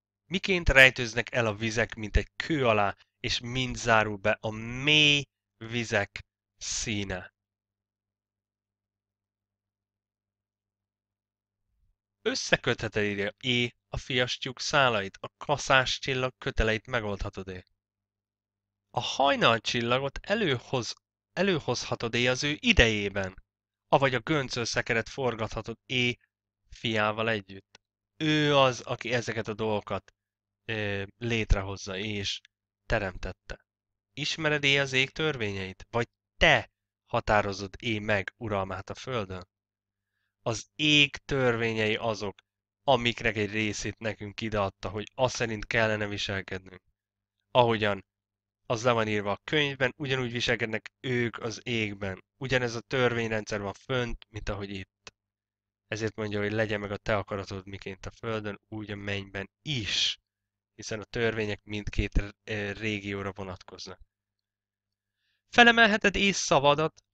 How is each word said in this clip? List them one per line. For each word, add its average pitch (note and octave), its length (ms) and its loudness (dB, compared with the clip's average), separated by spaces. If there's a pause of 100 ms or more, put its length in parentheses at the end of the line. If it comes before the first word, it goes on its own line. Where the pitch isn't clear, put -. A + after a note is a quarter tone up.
(240)
Miként F3 440 -2
rejtőznek B2+ 640 8
el B2 140 2
a G#2 80 2
vizek, A2 400 -2
mint G#2 220 -2
egy G#2 200 0
kő C#3+ 300 0
alá, G#2 300 2 (240)
és - 200 -2
mind B2 360 -4
zárul G#2+ 400 4
be - 240 0
a A2 100 -4
mély C#3 760 2 (320)
vizek A2+ 680 -2 (300)
színe? G2 800 -6 (4000)
Összekötheted, G#2 1160 0
é, B2 340 0 (140)
a - 80 -8
fiastyúk B2 640 -4
szálait, A#2 600 2
a - 160 -12
kaszás C3+ 600 2
csillag B2+ 400 -4
köteleit A2 480 0
megoldhatod-é? G2+ 760 -6 (1300)
A - 100 -6
hajnalcsillagot B2+ 1200 2
előhoz-, C#3 720 -2 (380)
előhozhatod-é B2 920 0
az B2+ 160 2
ő D3 180 0
idejében? G#2 840 2 (440)
Avagy C3+ 260 4
a A#2+ 60 0
göncöl C3 440 -2
szekeret A2+ 440 -2
forgathatod-é A#2 1120 -4 (500)
fiával A2 600 -2
együtt? G2 500 -8 (360)
Ő D3+ 400 2
az, B2+ 240 4
aki A#2 320 -6
ezeket A2+ 360 -2
a A2 60 -4
dolgokat, G#2 600 -4 (500)
ö, G#2 400 -4 (120)
létrehozza G2+ 800 -2
és G2+ 440 -4 (480)
teremtette. - 760 -4 (480)
Ismered-é D3 640 0
az C#3 140 0
ég C3 180 2
törvényeit? G#2 800 -4
Vagy A#2 180 0 (280)
te C#3+ 340 4 (360)
határozod-é G#2 920 0
meg G#2 380 -2
uralmát G2 540 -6
a G2 40 -10
földön? F#2+ 540 -8 (920)
Az A2+ 320 -4
ég D3 420 4
törvényei A2+ 800 0
azok, G#2 380 -4 (480)
amiknek A#2+ 540 2
egy G#2 140 0
részét G#2+ 480 -4
nekünk G#2+ 420 -8
ideadta, G#2 480 -2
hogy G#2 260 -8
az B2+ 180 0
szerint A2+ 340 -4
kellene A2 400 0
viselkednünk. F#2+ 760 -8 (680)
Ahogyan G#2+ 540 4 (600)
az A#2 180 -2
le B2 80 6
van A2 160 2
írva G#2 220 -2
a G2+ 140 -4
könyvben, C#3 520 0
ugyanúgy C3 360 -4
viselkednek A2+ 680 -2
ők A#2+ 380 -2
az A2+ 240 -8
égben. G2+ 600 -4 (120)
Ugyanez B2+ 380 -2
a A#2 60 -8
törvényrendszer A2+ 800 0
van G2 120 -6
fönt, B2 560 -6
mint G#2 200 -10
ahogy G2+ 220 -6
itt. - 440 -14 (720)
Ezért A2 280 -4
mondja, G#2 260 -4
hogy G#2 120 -2
legyen G#2+ 280 0
meg G2+ 100 -6
a G2+ 60 -4
te G#2+ 200 -2
akaratod, G2 500 -6
miként G2 400 -12
a G#2 40 -12
földön, G#2+ 580 -8
úgy G#2+ 220 -10
a G#2 60 -8
mennyben G2 540 -8 (120)
is. - 560 -2 (600)
Hiszen G#2+ 220 -8
a G2 40 -12
törvények A2 600 -2
mindkét, G#2 580 -2 (220)
ö, G#2 280 -4
régióra G2+ 600 -4
vonatkoznak. F#2 680 -12 (1500)
Felemelheted A3+ 680 6
ész G3 220 2
szavadat D3 640 2 (120)